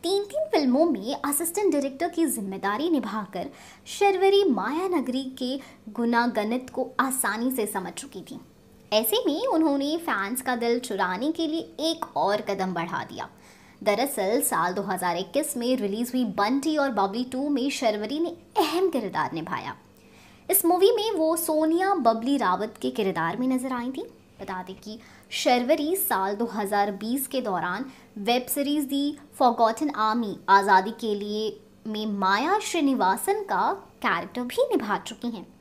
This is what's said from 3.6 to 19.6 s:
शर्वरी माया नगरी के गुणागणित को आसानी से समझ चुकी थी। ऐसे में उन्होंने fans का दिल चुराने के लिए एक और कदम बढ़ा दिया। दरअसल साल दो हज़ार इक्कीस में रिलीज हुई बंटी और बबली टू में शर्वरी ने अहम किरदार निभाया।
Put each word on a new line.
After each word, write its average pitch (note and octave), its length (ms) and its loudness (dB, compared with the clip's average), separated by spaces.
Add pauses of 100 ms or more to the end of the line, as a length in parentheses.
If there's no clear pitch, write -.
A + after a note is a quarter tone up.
शर्वरी G4 580 4
माया C#4 440 0
नगरी C4+ 360 0
के C4 360 -6 (300)
गुणागणित A#3 800 0
को - 180 -4 (120)
आसानी B3 520 0
से A#3 140 0
समझ F3+ 280 -6
चुकी - 280 -12
थी। - 180 -14 (540)
ऐसे A#3 340 2
में E4 180 0
उन्होंने D#4 520 2
fans A#3+ 440 -2
का B3+ 140 -2
दिल A#3 240 0
चुराने G3 520 -2
के E4 160 -2
लिए D#4+ 120 -2 (200)
एक D#4+ 380 -2
और G3+ 240 2
कदम F#3+ 320 -4
बढ़ा E3 300 -6
दिया। - 260 -12 (540)
दरअसल A3 580 0
साल F3+ 320 0
दो G3 80 -4
हज़ार F#3 360 -2
इक्कीस C4 400 -4
में B3 200 0
रिलीज G#3+ 380 -2
हुई B3+ 100 2
बंटी C4+ 520 0
और C#4 140 2
बबली G3+ 320 0
टू B3+ 260 -4
में B3+ 200 2
शर्वरी A3 500 -2
ने E4+ 180 -2 (200)
अहम F4 320 2
किरदार E3+ 440 -2
निभाया। D#3 420 -6 (760)